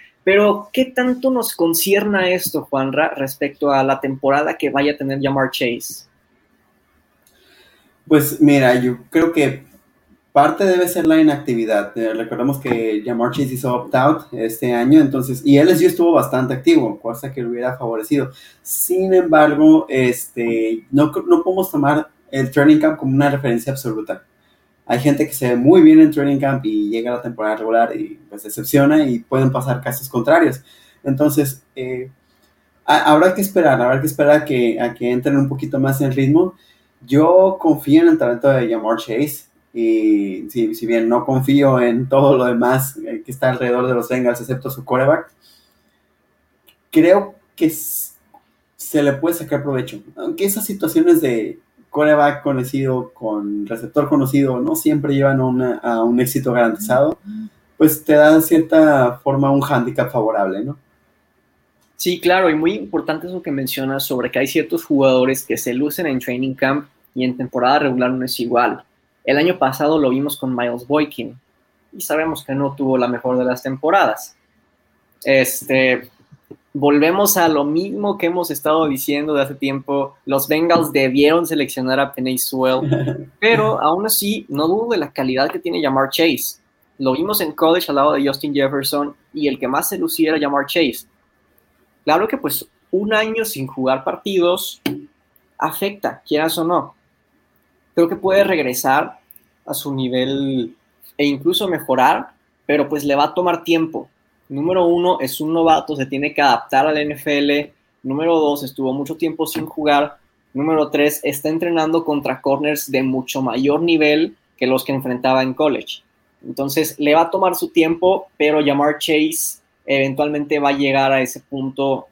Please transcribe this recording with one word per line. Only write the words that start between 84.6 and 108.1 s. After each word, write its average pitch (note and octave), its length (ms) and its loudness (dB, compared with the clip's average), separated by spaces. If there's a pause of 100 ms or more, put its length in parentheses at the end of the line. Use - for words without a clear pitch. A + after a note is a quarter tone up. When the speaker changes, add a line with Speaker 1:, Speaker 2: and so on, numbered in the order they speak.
Speaker 1:
dudo A3 220 0
de A3+ 80 0
la D3 140 -6
calidad C3+ 400 -2
que F3+ 80 -6
tiene E3+ 240 -6
Ja'Marr C3+ 260 0
Chase. - 500 -2 (380)
Lo C3 140 -2
vimos F#3 300 -2
en D#3 100 -4
college E3 400 0
al C#3+ 60 0
lado D3 160 2
de C#3 120 0
Justin C#3 300 -4
Jefferson, C#3 580 -2 (220)
y D3 120 -2
el C3 120 -4
que C3 80 -6
más C#3+ 220 -2
se G3 100 -6
lucía D#3+ 320 -2
era D#3+ 80 0
Ja'Marr C#3 260 -2
Chase. C#3+ 400 -2 (960)
Claro E3+ 240 0
que, A#3+ 80 -4
pues, - 320 -8 (220)
un G#3 240 -2
año A3 320 -2
sin C3+ 220 -8
jugar C3 360 -2
partidos F3+ 800 -4 (800)
afecta, G3 640 -6
quieras D#3 320 -2
o E3 60 -4
no. E3 320 -2 (960)
Creo E3+ 160 2
que F#3 60 -6
puede F#3+ 280 2
regresar D3 760 -2 (480)
a C#3+ 80 -6
su C#3 180 -8
nivel C3 800 -4 (420)
e D3 120 0
incluso D3 400 -2
mejorar, D3+ 640 0 (340)
pero, C#3+ 240 0
pues, D3 140 -6
le C#3+ 100 0
va C#3+ 120 2
a D3+ 100 -4
tomar F3 280 -2
tiempo. D#3+ 460 -2 (400)
Número E3+ 380 0
uno, F3 320 0
es C3+ 200 -6
un D#3 140 -4
novato, D#3+ 420 0
se C3+ 120 -4
tiene C#3+ 260 -6
que D3+ 80 -2
adaptar C#3 460 2
a D#3 40 0
la D3+ 100 -2
N D3 120 -4
F C#3+ 240 -4
L. C#3+ 340 -2 (300)
Número D#3 380 0